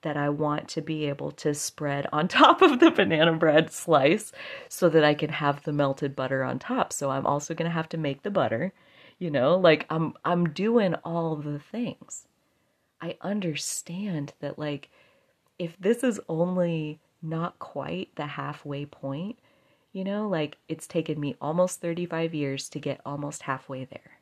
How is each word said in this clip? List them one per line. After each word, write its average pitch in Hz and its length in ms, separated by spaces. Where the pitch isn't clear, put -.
that 147 140
I 147 120
want 147 420
to 165 100
be 156 260
able 143 260
to 147 220
spread 143 580
on 156 160
<laughs> - 0
top 320 340
of 294 180
the 330 100
banana 165 440
bread 160 360
slice 156 640
so - 200
that 156 160
I 147 100
can 151 160
have 143 320
the 151 100
melted 139 440
butter 135 260
on 127 160
top. - 340
So 139 180
I'm 135 160
also 147 280
gonna 165 160
have 165 200
to 165 80
make 143 240
the - 80
butter, 143 420
you 175 100
know, 143 260
like, 165 320
I'm, 160 260
I'm 175 240
doing 196 460
all 165 320
the 147 240
things. - 680
I 165 200
understand 180 1160
that, - 180
like, 147 320
if 170 220
this 233 240
is 226 240
only 165 720
not 160 360
quite 151 580
the 147 100
halfway 143 580
point, 143 540
you 190 120
know, 208 240
like, 156 300
it's 160 180
taken 160 320
me 143 220
almost 175 400
thirty-five 165 540
years 139 340
to - 100
get 143 260
almost 143 380
halfway 131 420
there. - 380